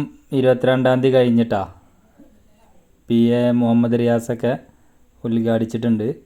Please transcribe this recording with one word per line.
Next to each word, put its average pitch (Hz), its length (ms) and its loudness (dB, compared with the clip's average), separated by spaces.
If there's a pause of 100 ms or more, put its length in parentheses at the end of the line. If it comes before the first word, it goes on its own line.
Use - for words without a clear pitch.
(380)
ഇരുപത്തിരണ്ടാം 127 640 2
തീയതി 131 140 2
കഴിഞ്ഞിട്ടാ. 117 460 2 (1500)
പി 117 120 0 (200)
എ - 20 0 (200)
മുഹമ്മദ് 117 400 0
റിയാസൊക്കെ 117 520 -2 (760)
ഉദ്ഘാടിച്ചിട്ടുണ്ട്. 113 800 -2 (180)